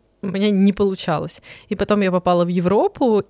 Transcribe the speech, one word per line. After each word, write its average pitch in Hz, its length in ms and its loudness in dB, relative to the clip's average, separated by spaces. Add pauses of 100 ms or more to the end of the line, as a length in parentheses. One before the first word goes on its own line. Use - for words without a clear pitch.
(220)
у 196 60 -8
меня 196 220 -2
не 196 240 4
получалось. 185 680 -4 (260)
И 208 80 -6
потом 208 260 0
я 185 100 0
попала 175 340 2
в - 20 -2
Европу, 208 720 0 (100)